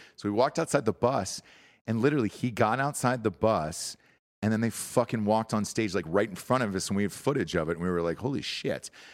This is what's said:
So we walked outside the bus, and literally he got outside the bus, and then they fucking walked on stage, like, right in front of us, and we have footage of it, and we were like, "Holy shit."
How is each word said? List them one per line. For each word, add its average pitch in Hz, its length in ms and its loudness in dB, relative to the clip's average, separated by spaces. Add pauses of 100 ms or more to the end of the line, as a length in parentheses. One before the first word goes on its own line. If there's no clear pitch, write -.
(160)
So - 140 -4
we 104 60 0
walked 127 240 2
outside 147 260 0
the 107 80 4
bus, 120 480 0 (440)
and 113 160 0
literally 131 280 4
he 123 220 -4
got 110 280 2
outside 131 440 0
the 110 80 2
bus, 87 640 0 (440)
and 107 120 2
then 110 80 0
they 117 80 2
fucking 117 560 0
walked 110 280 2
on 104 120 0
stage, 104 300 -2
like, 90 120 -2
right 98 220 2
in 92 60 -12
front 127 280 0
of 101 120 -2
us, 92 140 -2
and 101 80 -2
we 101 60 2
have 98 100 -2
footage 120 420 -2
of 80 140 0
it, 85 40 0
and 85 80 -6
we 90 80 0
were 87 120 0
like, 82 180 0
"Holy 123 220 -4
shit." - 480 -6 (240)